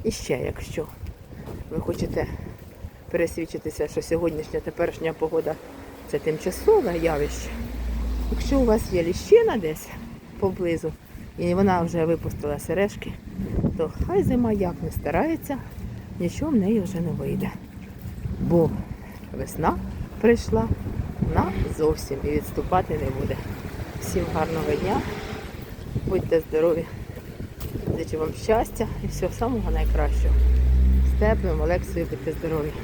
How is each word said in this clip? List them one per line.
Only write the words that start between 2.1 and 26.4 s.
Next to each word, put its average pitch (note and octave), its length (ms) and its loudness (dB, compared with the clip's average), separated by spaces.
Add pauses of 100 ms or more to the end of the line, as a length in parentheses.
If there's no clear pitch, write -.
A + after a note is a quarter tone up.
пересвідчитися, D#3+ 800 -2
що D#3 140 -2
сьогоднішня D#3+ 580 -2
теперішня D#3+ 520 -2
погода — D#3+ 420 0 (560)
це D3 80 0
тимчасове F3+ 800 2
явище, D3+ 500 0 (840)
якщо - 260 2
у C4 60 6
вас A3 280 4
є F3 100 2
ліщина F#4 540 6
десь D#3 320 -4 (500)
поблизу, E3+ 540 0 (460)
і F3 160 0
вона F#3 280 6
вже E3+ 220 2
випустила D3 540 0
сережки, F#3+ 540 -2 (680)
то D#3 140 -2 (140)
хай F4+ 160 2
зима A#3+ 300 4
як F3+ 300 0
не D#3 80 -4
старається, B3+ 680 0 (600)
нічого F3 320 -2
в D4 40 2
неї G#3 260 4
вже F3+ 200 -4
не E3 100 0
вийде. C#3+ 400 -2 (920)
Бо D#3 300 6 (680)
весна D3+ 380 0 (440)
прийшла A3+ 480 4 (680)
назовсім D#3 920 0
і C#3+ 60 0
відступати E3 640 0
не C3+ 260 -2
буде. C3+ 160 -2 (640)
Всім F3+ 240 0 (100)
гарного D#3 380 0 (100)
дня, G#3+ 180 2 (1080)
будьте E3+ 340 2